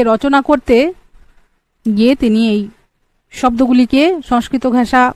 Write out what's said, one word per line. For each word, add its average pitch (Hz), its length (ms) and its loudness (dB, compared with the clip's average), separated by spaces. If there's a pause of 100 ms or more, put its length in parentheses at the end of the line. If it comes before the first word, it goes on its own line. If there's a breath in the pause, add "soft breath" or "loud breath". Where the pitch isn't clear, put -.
রচনা 277 380 0
করতে 269 340 0 (1080)
গিয়ে 220 300 2
তিনি 220 320 0
এই 208 120 -2 (720)
শব্দগুলিকে, 254 680 0 (260)
সংস্কৃত 240 380 -4
ঘেঁষা 254 360 0 (140)